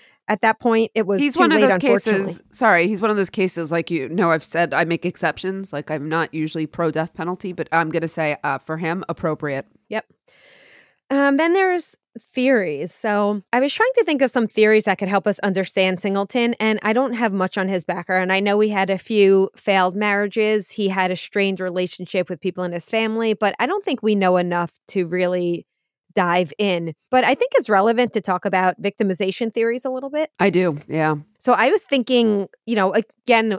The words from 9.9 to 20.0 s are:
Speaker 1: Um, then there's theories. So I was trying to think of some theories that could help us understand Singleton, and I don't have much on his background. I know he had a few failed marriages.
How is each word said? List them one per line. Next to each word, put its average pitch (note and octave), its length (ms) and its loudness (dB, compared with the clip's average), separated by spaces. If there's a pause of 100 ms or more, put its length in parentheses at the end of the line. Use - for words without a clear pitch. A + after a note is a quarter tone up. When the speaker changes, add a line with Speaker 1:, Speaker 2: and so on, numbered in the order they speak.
Speaker 1:
Um, C#4 260 4
then E4 160 4
there's F#4 420 0 (200)
theories. G3 800 0
So G#3 480 0 (100)
I A#3+ 60 2
was B3+ 160 0
trying A#4+ 220 2
to A#4 80 4
think D4 180 0
of B3+ 80 2
some A#3 160 0
theories G#3+ 380 4
that F#3+ 140 0
could G3 100 -2
help G3 180 0
us G3+ 140 0
understand F#3 580 0
Singleton, G#3 600 0
and A3 240 0
I G#3+ 80 2
don't B3+ 220 0
have A3+ 180 -2
much F#3+ 260 -2
on F#3+ 80 0
his F#3 180 -2
background. F#3 480 -2
I F#3+ 60 2
know G3+ 220 2
he G#3+ 80 4
had G3 220 0
a F#3+ 80 -2
few G3 580 4
failed F#3 400 2
marriages. G#3 760 0